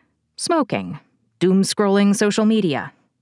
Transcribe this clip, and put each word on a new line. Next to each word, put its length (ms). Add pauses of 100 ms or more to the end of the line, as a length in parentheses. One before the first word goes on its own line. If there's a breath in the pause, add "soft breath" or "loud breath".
(360 soft breath)
Smoking, 640 (400)
doom 220
scrolling 520
social 300
media, 480 (300)